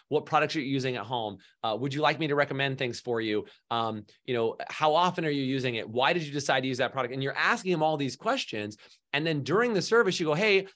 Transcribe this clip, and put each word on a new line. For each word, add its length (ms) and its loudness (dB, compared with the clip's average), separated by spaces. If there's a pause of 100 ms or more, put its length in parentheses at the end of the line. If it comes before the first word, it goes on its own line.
"What 180 0
products 280 2
are 60 -2
you 60 -4
using 300 -2
at 80 -6
home? 340 -6 (260)
Uh, 160 0
would 120 -2
you 100 -4
like 180 2
me 80 0
to 80 0
recommend 420 0
things 220 -4
for 200 -2
you? 260 0 (240)
Um, 340 -2 (220)
you 80 -2
know, 220 0 (120)
how 260 2
often 300 2
are 60 0
you 120 0
using 320 0
it? 140 -4
Why 240 2
did 100 0
you 100 -8
decide 280 0
to 80 -2
use 100 -2
that 140 0
product?" 80 -4
And 220 -4
you're 100 -2
asking 400 0
them 100 0
all 140 2
these 180 -2
questions. 640 -4 (380)
And 120 0
then 160 -2
during 300 2
the 80 2
service, 400 2
you 60 0
go, 80 4
"Hey, 420 4